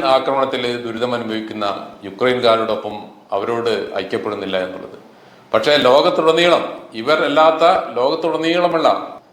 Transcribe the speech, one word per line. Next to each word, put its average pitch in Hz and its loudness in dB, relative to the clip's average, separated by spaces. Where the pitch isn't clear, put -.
ആക്രമണത്തിൽ 135 0
ദുരിതം 113 -4
അനുഭവിക്കുന്ന 110 -6
യുക്രൈൻകാരോടൊപ്പം 113 0
അവരോട് 113 -2
ഐക്യപ്പെടുന്നില്ല 101 -6
എന്നുള്ളത്. - -14
പക്ഷേ 113 2
ലോകത്തുടനീളം, 160 4
ഇവർ 147 2
അല്ലാത്ത 156 4
ലോകത്തുടനീളമുള്ള 165 0